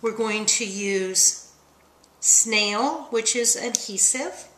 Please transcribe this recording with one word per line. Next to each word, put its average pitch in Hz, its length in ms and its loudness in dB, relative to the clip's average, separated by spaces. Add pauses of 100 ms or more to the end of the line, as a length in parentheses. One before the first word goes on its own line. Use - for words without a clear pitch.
We're 220 140 -2
going 214 300 -2
to 214 180 0
use 190 880 0 (680)
snail, 226 920 2
which 226 260 0
is 233 200 2
adhesive 240 1000 -2